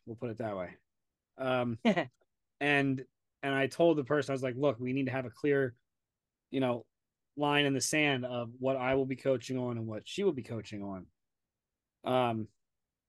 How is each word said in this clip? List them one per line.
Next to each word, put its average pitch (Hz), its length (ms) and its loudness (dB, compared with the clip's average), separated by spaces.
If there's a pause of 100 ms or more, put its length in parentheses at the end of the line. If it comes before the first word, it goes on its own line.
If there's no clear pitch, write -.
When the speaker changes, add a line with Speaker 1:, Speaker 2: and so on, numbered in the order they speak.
Speaker 1:
we'll 117 100 -10
put 120 140 -8
it 110 80 -10
that 107 180 -6
way. 90 140 -6 (640)
Um, 127 440 -2
Speaker 2:
<laughs> - 800 -2
Speaker 1:
and, 139 440 2 (380)
and 139 120 0
I 135 120 2
told 165 320 4
the 139 60 -2
person, 139 280 0
I - 20 0
was 131 80 -4
like, 127 140 -2
"Look, 131 240 2
we 127 140 -2
need 139 100 0
to 123 80 -2
have 131 140 -4
a 120 40 -10
clear, 139 440 2 (760)
you 135 100 -2
know, 123 260 0 (500)
line 147 300 4
in 139 80 2
the 127 80 0
sand 143 420 2
of 120 240 -4 (100)
what 131 200 0
I 127 160 0
will 135 100 2
be 131 120 -4
coaching 131 420 -2
on 123 180 -2
and 113 100 -4
what 110 220 -10
she 196 160 -4
will 185 80 4
be 127 100 -6
coaching 104 400 -8
on." 95 240 -8 (1040)
Um, 117 380 0 (600)